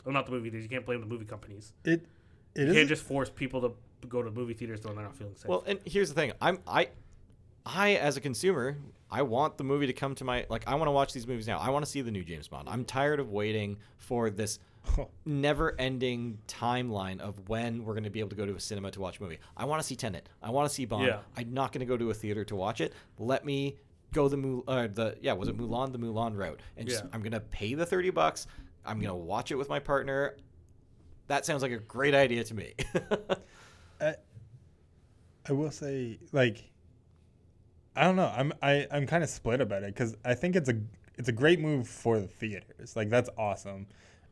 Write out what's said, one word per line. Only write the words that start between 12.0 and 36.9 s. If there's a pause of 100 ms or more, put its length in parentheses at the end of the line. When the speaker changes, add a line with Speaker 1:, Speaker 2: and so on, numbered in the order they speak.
Speaker 3:
the
new
James
Bond.
I'm
tired
of
waiting (220)
for
this (260)
Speaker 2:
<laughs> (280)
Speaker 3:
never-ending (100)
timeline
of
when
we're
gonna
be
able
to
go
to
a
cinema
to
watch
a
movie. (180)
I
wanna
see
Tenet. (140)
I
wanna
see
Bond.
Speaker 1:
Yeah. (180)
Speaker 3:
I'm
not
gonna
go
to
a
theater
to
watch
it. (240)
Let
me (360)
go
the
Mul-,
uh,
the,
yeah,
was
it
Mulan?
The
Mulan
route. (160)
And
just,
Speaker 1:
Yeah.
Speaker 3:
I'm
gonna
pay
the
thirty
bucks. (380)
I'm
gonna
watch
it
with
my
partner. (920)
That
sounds
like
a
great
idea
to
me. (200)
<laughs>
Speaker 2:
I, (1300)
I
will
say, (140)
like, (1300)